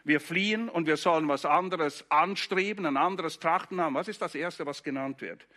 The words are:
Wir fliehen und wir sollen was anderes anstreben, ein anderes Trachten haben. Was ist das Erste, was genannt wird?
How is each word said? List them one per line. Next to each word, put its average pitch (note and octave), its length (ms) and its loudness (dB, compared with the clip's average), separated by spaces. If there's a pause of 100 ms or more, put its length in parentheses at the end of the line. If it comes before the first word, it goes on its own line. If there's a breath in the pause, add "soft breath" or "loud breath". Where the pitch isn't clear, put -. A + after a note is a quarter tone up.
Wir D3 160 4
fliehen G#3+ 480 -2
und E3+ 180 0
wir D#3 80 4
sollen D#3+ 320 2
was C#3 180 0
anderes E3 640 0
anstreben, F#3+ 760 0
ein C#3+ 100 0
anderes E3 440 0
Trachten F3 420 0
haben. D3+ 140 0
Was F3 120 -2
ist G#3 140 -10
das F3 120 -4
Erste, D#3+ 320 -6
was C#3+ 160 -6
genannt C3+ 380 -6
wird? E2+ 260 -12 (120)